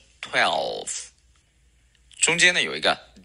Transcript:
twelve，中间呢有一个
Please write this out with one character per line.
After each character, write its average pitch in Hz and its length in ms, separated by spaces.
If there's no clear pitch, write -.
twelve， 71 880
中 - 180
间 180 140
呢 175 100
有 90 120
一 78 60
个 85 180